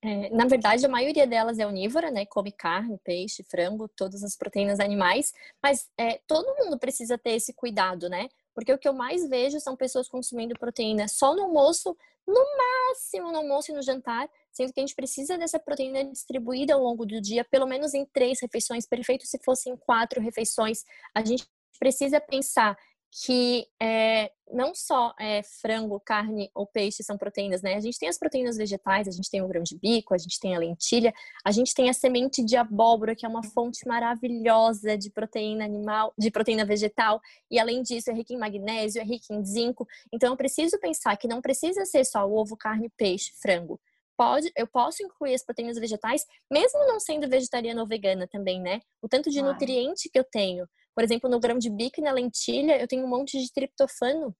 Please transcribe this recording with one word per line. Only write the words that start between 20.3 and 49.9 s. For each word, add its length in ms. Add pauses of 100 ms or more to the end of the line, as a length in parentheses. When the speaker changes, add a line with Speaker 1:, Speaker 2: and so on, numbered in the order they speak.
Speaker 1:
A 100
gente 220 (340)
precisa 400
pensar 560 (480)
que, 440 (120)
é, 520 (180)
não 240
só, 460
é, 240
frango, 560
carne 520
ou 140
peixe 380
são 120
proteínas, 460
né? 140
A 40
gente 160
tem 120
as 100
proteínas 380
vegetais, 500
a 60
gente 180
tem 100
o 60
grão 160
de 160
bico, 340
a 60
gente 220
tem 160
a 20
lentilha, 560 (300)
a 80
gente 220
tem 140
a 40
semente 520
de 120
abóbora, 580
que 100
é 40
uma 160
fonte 420
maravilhosa 1120
de 140
proteína 520
animal, 540
de 100
proteína 360
vegetal, 560 (280)
e 80
além 280
disso 260
é 20
rica 220
em 20
magnésio, 640
é 40
rica 280
em 120
zinco. 420 (260)
Então 200
eu 40
preciso 440
pensar 360
que 120
não 120
precisa 440
ser 200
só 220
o 100
ovo, 200
carne, 400
peixe, 340 (100)
frango. 400 (360)
Pode, 400
eu 100
posso 380
incluir 300
as 100
proteínas 340
vegetais, 460 (260)
mesmo 340
não 140
sendo 300
vegetariana 520
ou 60
vegana 400
também, 340
né? 200 (200)
O 80
tanto 220
de 80
Speaker 2:
Claro. 140
Speaker 1:
nutriente 600